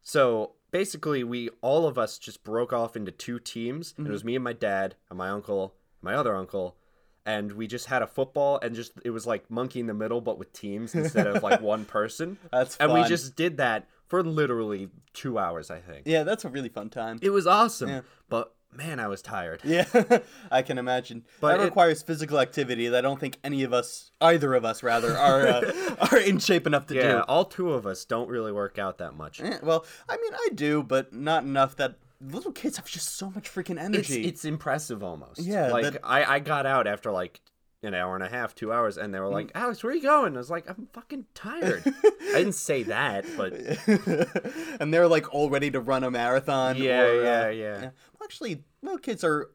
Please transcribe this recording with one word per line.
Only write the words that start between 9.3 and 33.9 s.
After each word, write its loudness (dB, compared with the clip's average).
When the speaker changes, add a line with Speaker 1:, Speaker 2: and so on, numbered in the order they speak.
Speaker 1:
Monkey -4
in -4
the -4
Middle, -2
but -4
with -16
teams -8
instead 2
of, 0
Speaker 2:
<laughs> -
Speaker 1:
like, 4
one 0
person. -4
Speaker 2:
That's 0
Speaker 1:
And 4
we 6
Speaker 2:
fun. 4
Speaker 1:
just -2
did -2
that 0
for 0
literally 0
two -6
hours, -2
I -12
think. -18
Speaker 2:
Yeah, 2
that's -2
a -8
really -8
fun -10
time. -8
Speaker 1:
It 2
was 2
awesome, 4
Speaker 2:
Yeah. -6
Speaker 1:
but -4
man, -10
I -4
was -6
tired. -8
Speaker 2:
Yeah, 4
<laughs> -10
I 6
can -4
imagine. -4
Speaker 1:
But 4
Speaker 2:
That 4
Speaker 1:
it 6
Speaker 2:
requires 6
physical 0
activity 0
that 4
I 4
don't 0
think -8
any -2
of 0
us, -2
either 6
of 4
us, -2
rather, 2
are, 6
uh, 2
Speaker 1:
<laughs> 2
Speaker 2:
are 8
in 4
shape 2
enough 2
to -6
Speaker 1:
Yeah, 4
Speaker 2:
do. 4
Speaker 1:
all 4
two -4
of -2
us -8
don't -4
really -4
work -4
out -4
that -10
much. -14
Speaker 2:
Yeah, -6
well, 2
I -4
mean, -6
I -2
do, 0
but 0
not -2
enough 0
that -2
little -10
kids -6
have -12
just -8
so -8
much -12
freaking -6
Speaker 1:
It's, -8